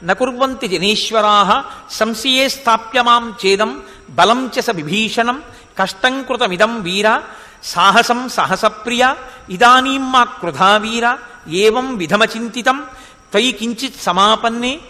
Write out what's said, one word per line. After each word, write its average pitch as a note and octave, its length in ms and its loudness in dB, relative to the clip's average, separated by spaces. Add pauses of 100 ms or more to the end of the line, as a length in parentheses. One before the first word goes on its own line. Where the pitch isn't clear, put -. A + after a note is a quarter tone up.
న E3+ 80 -6
కుర్వంతి B3+ 560 -6
జనేశ్వరాః G#3 920 0 (280)
సంశయే C4 580 -2
స్థాప్య A#3 540 0
మాం A#3+ 320 2 (120)
చేదం G#3+ 360 0 (280)
బలం G#3+ 480 2
చ - 20 -2
స A#3 100 -2
విభీషణం A3 720 -2 (360)
కష్టం B3+ 440 -2
కృతమిదం A3+ 600 0
వీర G#3 380 2 (420)
సాహసం A#3 680 2
సాహసప్రియ A3 840 0 (360)
ఇదానీం B3+ 600 4
మా B3+ 120 6
క్రుధా F#3 520 0
వీర A#3 400 -2 (320)
ఏవం A3 480 0
విధమచింతితం A3+ 880 -2 (460)
త్వయి A#3+ 220 2
కించిత్ A#3+ 480 -6
సమాపన్నే A3+ 880 0